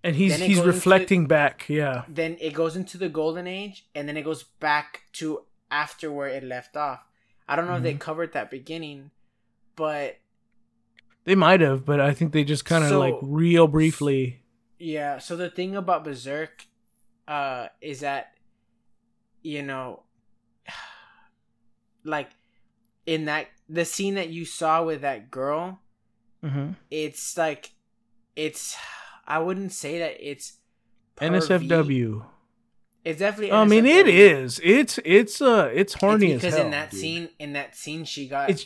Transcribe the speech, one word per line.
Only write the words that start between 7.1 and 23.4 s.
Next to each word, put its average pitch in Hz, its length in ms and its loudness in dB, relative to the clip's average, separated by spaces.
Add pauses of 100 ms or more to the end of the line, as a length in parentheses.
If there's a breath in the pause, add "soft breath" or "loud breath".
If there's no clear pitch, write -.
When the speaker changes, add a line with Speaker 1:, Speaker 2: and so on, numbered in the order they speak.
Speaker 2:
I 143 80 0
don't 175 100 -2
know 180 80 -4
if 127 80 -4
they 165 80 -2
Speaker 1:
Mm-hmm. 143 80 -8
Speaker 2:
covered 160 340 -8
that 110 160 -6
beginning, 147 600 -14 (640)
but 151 440 -6 (1040)
Speaker 1:
They 185 100 4
might 180 260 6
have, 135 220 2
but 147 160 0
I 139 140 4
think 156 180 -2
they 151 120 2
just 143 200 -2
kinda, 165 260 2
Speaker 2:
So 143 100 4
Speaker 1:
like, 131 220 2
real 165 460 4
briefly. 143 760 0 (360)
Speaker 2:
Yeah, 147 400 -6
so 170 180 -10
the 175 140 -6
thing 185 260 -8
about 180 300 -2
Berserk, 143 600 -10 (600)
uh, 135 400 -8 (140)
is 143 180 -12
that, 139 340 -8 (1080)
you 147 200 -10
know, 131 400 -12 (640)
<sighs> - 80 -18 (1300 loud breath)
like, 151 260 -8 (760)
in 160 200 -4
that, 151 220 -4 (200)